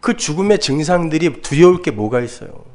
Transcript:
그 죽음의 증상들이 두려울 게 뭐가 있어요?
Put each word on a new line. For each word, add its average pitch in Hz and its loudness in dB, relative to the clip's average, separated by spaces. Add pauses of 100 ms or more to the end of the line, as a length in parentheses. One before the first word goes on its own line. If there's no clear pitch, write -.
그 - -2
죽음의 190 0
증상들이 160 -2
두려울 175 4
게 120 -2
뭐가 107 -2
있어요? - -12 (100)